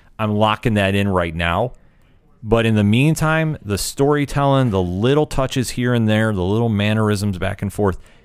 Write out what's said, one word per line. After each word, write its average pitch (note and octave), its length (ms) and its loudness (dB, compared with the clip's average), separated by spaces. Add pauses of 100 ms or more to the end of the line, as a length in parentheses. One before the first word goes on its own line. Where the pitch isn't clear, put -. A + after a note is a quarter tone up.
(180)
I'm G#2+ 160 -4
locking G#2+ 400 0
that G2 220 0
in G2+ 120 0
right F2 280 -2
now. E2+ 380 -2 (720)
But A2+ 240 2
in A2+ 80 2
the G#2 80 4
meantime, D#3 800 2
the G2+ 160 -4
storytelling, C#3 880 0
the F#2+ 120 2
little A2+ 440 0
touches C3 460 -4
here B2 240 -2
and A2+ 120 2
there, A2 240 2
the F#2 120 -2
little A2 260 0
mannerisms G#2 720 0
back F#2+ 240 -6
and G2 100 -6
forth, G2 240 0 (280)